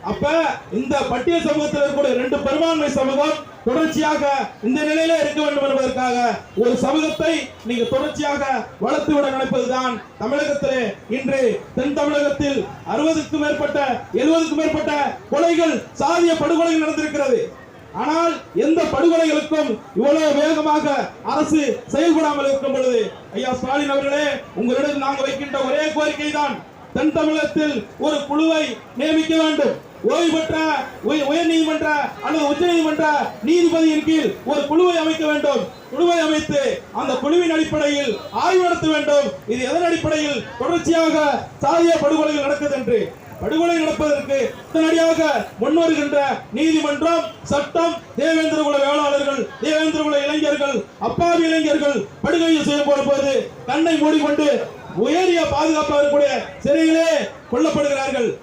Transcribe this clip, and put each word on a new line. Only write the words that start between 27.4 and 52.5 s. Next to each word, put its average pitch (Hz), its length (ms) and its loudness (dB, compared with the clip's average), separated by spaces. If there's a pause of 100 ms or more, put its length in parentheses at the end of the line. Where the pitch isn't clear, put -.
ஒரு 302 100 0 (120)
குழுவை 311 360 2 (360)
நியமிக்க 320 420 0
வேண்டும். 285 320 2 (380)
ஓய்வு 330 220 2
பெற்ற 320 220 -2 (520)
உய-, 285 220 0
உயர் 330 200 2
நீதிமன்ற 311 380 0 (380)
அல்லது 302 240 0
உச்ச 320 180 0
நீதிமன்ற 311 360 2 (440)
நீதிபதியின் 320 580 4
கீழ் 302 240 2 (200)
ஒரு 285 200 0
குழுவை 349 320 4
அமைக்க 320 260 0
வேண்டும். 285 320 0 (300)
குழுவை 339 340 2
அமைத்து 302 360 0 (400)
அந்த 269 120 -2 (100)
குழுவின் 330 340 2
அடிப்படையில் 294 540 0 (340)
ஆய்வு 359 200 4
நடத்த 339 300 0
வேண்டும். 294 320 2 (260)
இது 247 160 -2
எதன் 339 200 0
அடிப்படையில் 302 520 0 (200)
தொடர்ச்சியாக 320 560 2 (480)
சாதிய 339 360 4
படுகொலைகள் 294 460 2
நடக்குது 285 320 -2
என்று, 233 200 0 (440)
படுகொலை 339 400 0
நடப்பதற்கு 294 560 0 (320)
உடனடியாக 320 500 2 (420)
முன்வருகின்ற 294 560 2 (400)
நீதிமன்றம், 311 640 2 (280)
சட்டம், 330 420 0 (240)
தேவேந்திர 320 480 2
குல 285 100 0 (100)
வேளாளர்கள், 285 540 0 (220)
தேவேந்திர 311 440 0
குல 285 180 0
இளைஞர்கள், 285 520 0 (320)
அப்பாவி 339 420 2
இளைஞர்கள் 294 460 2 (280)
படுகொலை 330 340 2 (120)